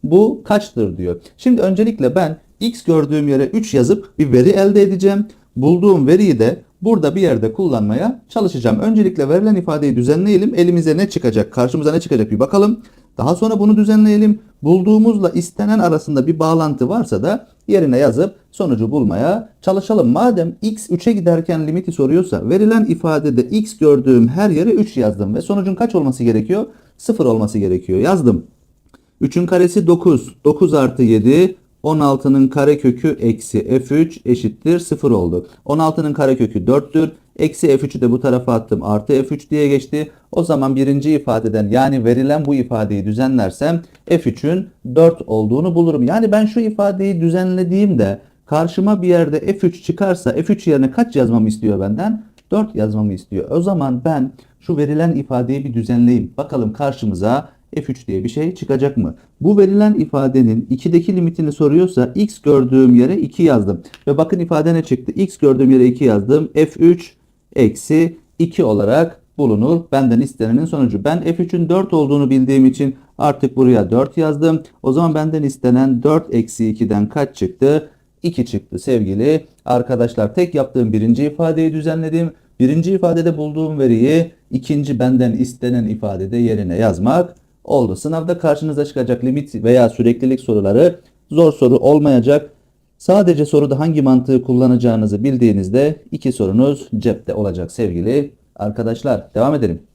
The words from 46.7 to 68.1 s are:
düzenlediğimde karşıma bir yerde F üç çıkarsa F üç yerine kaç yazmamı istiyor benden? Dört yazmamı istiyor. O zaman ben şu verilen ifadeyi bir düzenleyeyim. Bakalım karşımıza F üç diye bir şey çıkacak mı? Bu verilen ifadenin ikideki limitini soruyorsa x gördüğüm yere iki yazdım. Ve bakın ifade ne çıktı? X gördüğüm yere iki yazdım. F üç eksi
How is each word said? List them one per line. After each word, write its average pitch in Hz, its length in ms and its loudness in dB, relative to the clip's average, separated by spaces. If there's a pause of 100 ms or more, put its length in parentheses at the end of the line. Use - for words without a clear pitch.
düzenlediğimde 180 1000 0 (260)
karşıma 180 560 0
bir 180 60 -2
yerde 160 320 2
F 190 280 -2
üç - 160 -6
çıkarsa 180 480 -2
F 170 220 -2
üç - 140 -4
yerine 135 240 2
kaç 233 240 -2
yazmamı 117 320 2
istiyor 107 320 -2
benden? 160 460 -4 (260)
Dört 214 240 -2
yazmamı 107 380 -2
istiyor. 92 380 -8
O 160 100 0
zaman 151 440 -2
ben 131 260 -2 (280)
şu 170 180 -6
verilen 151 380 0
ifadeyi 135 500 -4
bir 123 80 -8
düzenleyeyim. 120 640 0
Bakalım 120 360 -4
karşımıza 117 760 -4 (260)
F - 180 -6
üç - 140 -14
diye 190 160 -4
bir 117 60 -4
şey 160 260 -4
çıkacak 139 420 -2
mı? 85 180 -4 (260)
Bu 202 160 2
verilen 202 360 4
ifadenin 131 760 0
ikideki 170 460 0
limitini 165 360 -2
soruyorsa 147 640 2
x 208 260 -4
gördüğüm 131 540 4
yere 131 220 4
iki 175 260 -4
yazdım. 104 380 2 (260)
Ve - 100 0
bakın 165 220 0
ifade 165 340 0
ne 160 100 -2
çıktı? - 280 -4
X - 260 -4
gördüğüm 135 340 4
yere 127 140 6
iki 123 180 0
yazdım. 123 500 2
F 156 260 0
üç 170 360 2 (400)
eksi 156 640 0 (220)